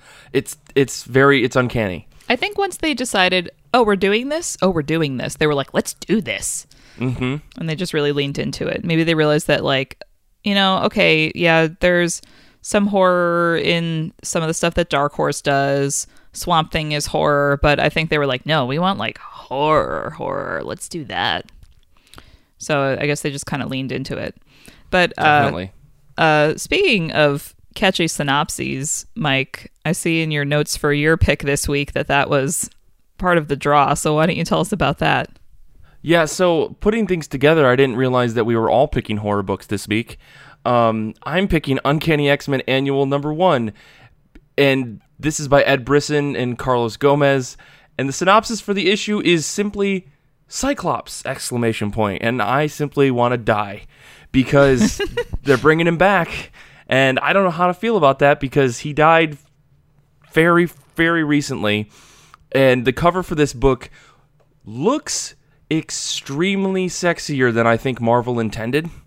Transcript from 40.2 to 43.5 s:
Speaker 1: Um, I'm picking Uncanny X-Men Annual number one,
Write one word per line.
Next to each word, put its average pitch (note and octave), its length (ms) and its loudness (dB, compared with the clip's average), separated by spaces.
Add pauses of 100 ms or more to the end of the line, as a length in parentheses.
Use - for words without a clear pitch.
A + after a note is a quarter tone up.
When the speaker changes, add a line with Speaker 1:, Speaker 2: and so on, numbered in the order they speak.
Speaker 1:
Um, A2+ 580 0
I'm F3+ 260 -2
picking C#3 360 0
Uncanny D3 440 0
X-Men C#3 340 0
Annual C#3 440 0
number C#3+ 260 -2
one, D3+ 400 2 (880)